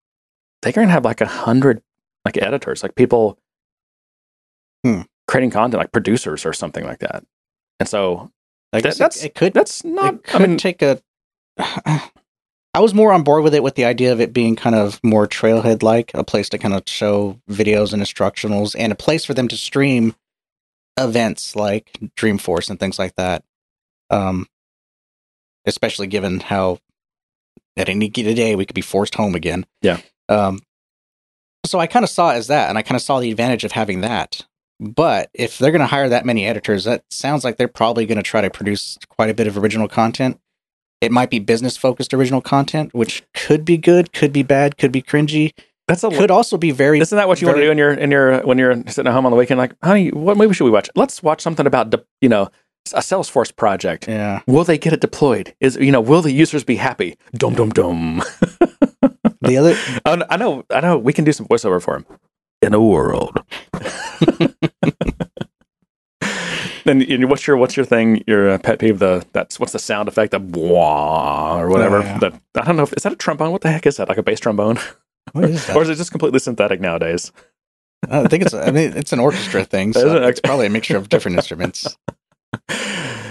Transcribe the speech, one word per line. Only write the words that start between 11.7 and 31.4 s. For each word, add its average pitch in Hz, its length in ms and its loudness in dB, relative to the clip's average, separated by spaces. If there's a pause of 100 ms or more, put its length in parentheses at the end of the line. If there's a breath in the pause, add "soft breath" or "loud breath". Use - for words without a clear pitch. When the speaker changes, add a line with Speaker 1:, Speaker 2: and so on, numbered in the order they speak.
Speaker 2:
I - 20 4
was 208 140 4
more 214 180 6
on 170 120 4
board 147 200 4
with 151 120 4
it 143 80 2
with 131 100 -2
the 127 120 0
idea 123 280 2
of 113 80 0
it 113 120 0
being 113 220 2
kind 117 200 0
of 104 280 0
more 107 240 4
Trailhead-like, 113 880 2
a - 100 -4
place 101 260 -2
to 104 100 -6
kind 98 160 -2
of 92 100 -4
show 104 540 -2 (100)
videos 104 420 0
and 104 120 -4
instructionals, 104 720 -4
and 110 160 -2
a - 20 -4
place 160 300 -2
for 139 80 -6
them 123 140 -2
to 113 100 -6
stream 127 580 0 (800)
events 117 600 -2
like 104 420 -4 (180)
Dreamforce 98 540 -2
and 95 100 -10
things 95 200 -6
like 92 160 -6
that. 90 280 -4 (680)
Um, 95 360 -2 (1160)
especially 101 420 -4
given 95 320 -4
how 95 400 -2 (960)
at 95 140 -4
any 104 200 -2
given 113 260 -4
day 113 200 0
we 95 100 -2
could - 100 -16
be 92 60 -4
forced 98 340 -4
home 104 200 -2
again. 85 300 -6 (160)
Speaker 1:
Yeah. 87 180 0 (300)
Speaker 2:
Um, 98 320 0 (1040)